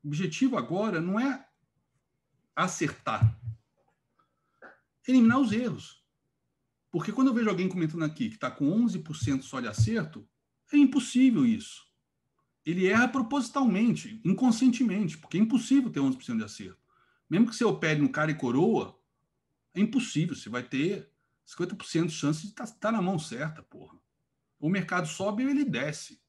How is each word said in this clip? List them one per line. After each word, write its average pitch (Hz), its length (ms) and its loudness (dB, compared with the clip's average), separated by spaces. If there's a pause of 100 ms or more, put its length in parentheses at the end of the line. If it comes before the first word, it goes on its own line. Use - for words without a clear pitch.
O - 20 -8
objetivo 180 500 -2
agora 170 440 -2
não 185 180 -2
é 262 300 -4 (1040)
acertar. 139 840 -2 (1700)
Eliminar 254 340 6
os 214 120 2
erros. - 540 -6 (840)
Porque 175 220 -4
quando 262 160 4
eu 240 60 2
vejo 220 160 2
alguém 185 180 0
comentando 165 360 -2
aqui 151 260 -4
que - 80 -18
tá 127 120 -4
com 143 200 0
onze 214 300 0
por 156 140 -12
cento 131 300 -2
só 131 160 -10
de 117 80 -6
acerto, 190 580 0 (460)
é 294 60 6
impossível 262 680 4
isso. 110 400 0 (800)
Ele 180 220 0
erra 226 200 4
propositalmente, 240 1160 0
inconscientemente, 214 920 2
porque - 180 -10
é 190 40 2
impossível 254 500 2
ter 143 100 -4
onze 131 160 0
por - 80 -20
cento 117 140 -4
de 107 60 -4
acerto. 98 360 -16 (480)
Mesmo 208 200 4
que - 80 -10
você 240 80 -2
opere 156 360 0
no 139 80 4
cara 151 220 0
e 156 60 -2
coroa, 135 640 0 (760)
é 180 60 -4
impossível, 202 540 0
você - 140 -14
vai 123 140 -6
ter 160 480 -4 (340)
cinquenta 175 300 -8
por - 100 -16
cento 165 240 -2
de 160 60 -6
chance 156 320 -4
de - 80 -16
tá, 226 120 -12
tá - 240 -6
na 220 120 0
mão 185 160 0
certa, 151 440 -8
porra. - 360 -20 (600)
O 156 120 -2
mercado 180 360 -2
sobe 208 380 -4
ou 277 60 0
ele 285 140 2
desce. 151 640 -6